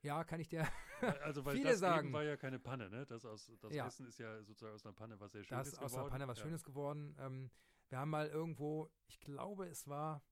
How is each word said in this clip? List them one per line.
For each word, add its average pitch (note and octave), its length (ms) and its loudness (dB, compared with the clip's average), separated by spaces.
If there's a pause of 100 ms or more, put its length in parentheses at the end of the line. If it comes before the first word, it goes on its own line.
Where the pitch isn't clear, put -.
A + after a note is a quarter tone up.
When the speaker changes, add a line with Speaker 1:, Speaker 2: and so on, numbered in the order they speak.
Speaker 1:
Ja, D3 220 2
kann E3 160 -2
ich D#3 80 -4
dir D#3+ 180 4 (340)
<laughs> D#3 240 4
Speaker 2:
Also, C#3+ 200 0
weil C#3 120 4
Speaker 1:
viele C4+ 140 8
Speaker 2:
das A3 100 10
Speaker 1:
sagen. E3+ 280 8
Speaker 2:
eben C3+ 60 0
war D3+ 80 4
ja D3+ 140 2
keine C3 240 -2
Panne, B2 300 -4
ne? B2 160 -4
Das A#2 180 -8
aus, G#2+ 260 -10 (100)
das A2 140 -8
Speaker 1:
Ja. C#3 120 0
Speaker 2:
Essen B2+ 200 -8
ist A#2 120 -14
ja A2 260 -6
sozusagen G#2+ 300 -10
aus G#2+ 120 -14
einer G#2 80 -8
Panne A2 240 -10
was G2+ 140 -10
sehr G#2 100 -6
Schönes C3+ 280 -4
Speaker 1:
Das C3+ 80 -8
aus - 20 -8 (140)
einer B2+ 80 -2
Speaker 2:
geworden. - 100 -2
Speaker 1:
Panne C3 160 -2
was A#2 100 -4
Speaker 2:
Ja. G#2+ 60 -8
Speaker 1:
Schönes D#3+ 200 -4
geworden. D3 540 -4
Ähm, C3 320 -6 (380)
wir B2+ 100 -4
haben D3 120 0
mal D3+ 180 4
irgendwo, D#3 640 0 (160)
ich - 120 -18
glaube, F3+ 480 -4
es D#3 220 -8
war D3 440 -2